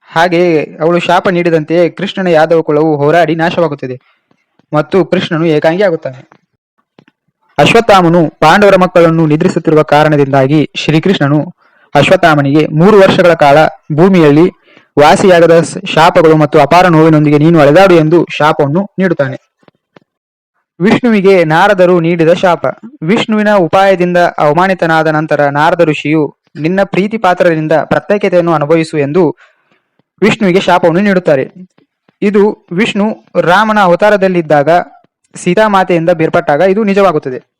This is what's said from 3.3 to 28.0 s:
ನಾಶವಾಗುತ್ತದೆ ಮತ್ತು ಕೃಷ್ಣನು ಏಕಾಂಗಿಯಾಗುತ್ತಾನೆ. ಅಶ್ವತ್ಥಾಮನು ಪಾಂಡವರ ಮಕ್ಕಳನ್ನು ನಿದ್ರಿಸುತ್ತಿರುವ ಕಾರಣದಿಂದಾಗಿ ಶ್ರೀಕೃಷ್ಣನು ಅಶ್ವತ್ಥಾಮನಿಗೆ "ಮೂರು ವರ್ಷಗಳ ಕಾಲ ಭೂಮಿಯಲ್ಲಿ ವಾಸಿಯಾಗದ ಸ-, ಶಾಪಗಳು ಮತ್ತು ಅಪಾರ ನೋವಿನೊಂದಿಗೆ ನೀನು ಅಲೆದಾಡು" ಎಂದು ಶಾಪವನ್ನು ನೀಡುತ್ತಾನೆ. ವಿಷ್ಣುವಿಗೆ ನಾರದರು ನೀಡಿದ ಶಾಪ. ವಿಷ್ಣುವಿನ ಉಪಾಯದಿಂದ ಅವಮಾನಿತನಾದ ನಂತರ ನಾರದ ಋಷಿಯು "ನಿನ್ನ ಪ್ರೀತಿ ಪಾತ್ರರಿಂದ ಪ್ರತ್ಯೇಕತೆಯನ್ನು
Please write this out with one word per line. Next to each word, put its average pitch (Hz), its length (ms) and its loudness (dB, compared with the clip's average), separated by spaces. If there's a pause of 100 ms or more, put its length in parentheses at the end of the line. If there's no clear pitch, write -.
ನಾಶವಾಗುತ್ತದೆ 151 640 -6 (720)
ಮತ್ತು 156 320 -2
ಕೃಷ್ಣನು 170 400 -4
ಏಕಾಂಗಿಯಾಗುತ್ತಾನೆ. 160 1040 -4 (1080)
ಅಶ್ವತ್ಥಾಮನು 175 720 2
ಪಾಂಡವರ 190 460 2
ಮಕ್ಕಳನ್ನು 170 500 0
ನಿದ್ರಿಸುತ್ತಿರುವ 156 580 0
ಕಾರಣದಿಂದಾಗಿ 143 920 0
ಶ್ರೀಕೃಷ್ಣನು 156 800 -2 (420)
ಅಶ್ವತ್ಥಾಮನಿಗೆ 151 720 0
"ಮೂರು 175 300 2
ವರ್ಷಗಳ 185 360 2
ಕಾಲ 147 240 2 (360)
ಭೂಮಿಯಲ್ಲಿ 165 580 2 (480)
ವಾಸಿಯಾಗದ 170 600 4
ಸ-, - 260 -6
ಶಾಪಗಳು 160 520 2
ಮತ್ತು 151 220 0
ಅಪಾರ 170 280 2
ನೋವಿನೊಂದಿಗೆ 156 500 2
ನೀನು 160 220 2
ಅಲೆದಾಡು" 175 340 4
ಎಂದು 160 360 2
ಶಾಪವನ್ನು 156 580 -2 (120)
ನೀಡುತ್ತಾನೆ. 147 380 -4 (1400)
ವಿಷ್ಣುವಿಗೆ 196 640 0
ನಾರದರು 180 560 2
ನೀಡಿದ 165 340 0
ಶಾಪ. 175 320 -2 (380)
ವಿಷ್ಣುವಿನ 214 500 -2
ಉಪಾಯದಿಂದ 180 640 0
ಅವಮಾನಿತನಾದ 165 920 0
ನಂತರ 156 340 -2
ನಾರದ 151 400 0
ಋಷಿಯು 151 540 -2 (240)
"ನಿನ್ನ 185 240 -2
ಪ್ರೀತಿ 196 340 -4
ಪಾತ್ರರಿಂದ 175 540 -2
ಪ್ರತ್ಯೇಕತೆಯನ್ನು 175 840 -2